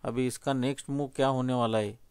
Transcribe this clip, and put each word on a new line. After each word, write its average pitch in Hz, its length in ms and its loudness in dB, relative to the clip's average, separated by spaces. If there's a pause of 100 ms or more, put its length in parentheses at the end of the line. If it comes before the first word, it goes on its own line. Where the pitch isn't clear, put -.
अभी 127 240 0
इसका 135 260 -2
नेक्स्ट 131 360 -2
मूव 139 260 -2
क्या 135 120 4
होने 127 260 2
वाला 117 240 2
है 107 220 -2 (120)